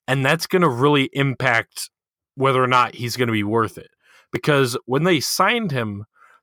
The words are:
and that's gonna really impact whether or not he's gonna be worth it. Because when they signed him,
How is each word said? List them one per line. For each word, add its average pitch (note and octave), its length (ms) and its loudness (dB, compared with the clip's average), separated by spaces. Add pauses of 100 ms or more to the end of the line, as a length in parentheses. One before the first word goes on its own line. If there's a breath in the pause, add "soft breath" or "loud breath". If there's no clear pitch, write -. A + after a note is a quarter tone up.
and C3 180 0
that's D#3 220 0
gonna F3+ 220 2
really C3+ 460 2
impact C3 760 -2 (440)
whether C3 280 2
or B2+ 60 2
not B2 280 2
he's A#2 200 -6
gonna A#2+ 160 0
be G#2+ 120 0
worth G#2+ 340 -2
it. - 100 -20 (420 soft breath)
Because C3+ 540 0
when C#3 200 -2
they F3 160 2
signed G#3 520 -2
him, G#2+ 320 -6 (380 soft breath)